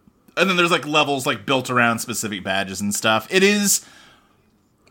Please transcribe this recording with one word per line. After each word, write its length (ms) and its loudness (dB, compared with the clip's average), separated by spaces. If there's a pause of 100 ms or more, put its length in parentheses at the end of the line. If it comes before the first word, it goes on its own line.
(360)
and 140 2
then 80 0
there's, 140 2
like, 140 0
levels, 400 0
like, 200 -4
built 240 -2
around 300 2
specific 440 -8
badges 380 -4
and 120 -2
stuff. 360 0
It 120 2
is 400 2 (1080)